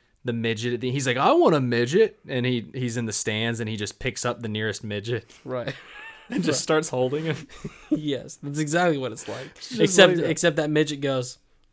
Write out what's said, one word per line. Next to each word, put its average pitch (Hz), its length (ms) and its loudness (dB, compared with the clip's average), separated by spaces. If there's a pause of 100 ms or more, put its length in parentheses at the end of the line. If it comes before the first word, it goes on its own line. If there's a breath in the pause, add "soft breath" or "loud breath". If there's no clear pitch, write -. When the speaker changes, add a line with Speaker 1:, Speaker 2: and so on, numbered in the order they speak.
(260)
Speaker 1:
the 123 80 -2
midget 117 400 -2
at 117 80 -4
the, 127 100 -2
he's 135 140 -2
like, 123 120 0
"I 160 160 4
want 320 220 6
a 143 60 4
midget," 123 640 2
and 127 180 -2
he, 123 280 0
he's 120 240 -4
in 120 80 -2
the 107 80 -4
stands 110 460 -2
and 110 100 -4
he 110 80 -4
just 101 220 -6
picks - 260 -6
up 120 160 -4
the 117 80 -8
nearest 107 340 -4
midget 107 480 -6 (140)
Speaker 2:
Right. 127 280 -6 (280)
Speaker 1:
<laughs> - 280 -20
and 214 140 -2
just 151 160 2
Speaker 2:
Right. - 40 -4
Speaker 1:
starts 156 260 2
holding 131 360 0
him. 156 220 -4 (200)
<laughs> - 240 -16
Speaker 2:
Yes, 147 500 -4
that's 143 180 -6
exactly 156 380 2
what 131 140 -4
it's - 160 -12
like. 131 280 -10
Speaker 1:
It's - 140 -16
just 233 120 -2
Speaker 2:
Except, 190 320 8
Speaker 1:
like 175 100 2
that. - 80 0
Speaker 2:
except 160 240 2
that 151 160 0
midget 151 300 0
goes, 135 360 -2 (360)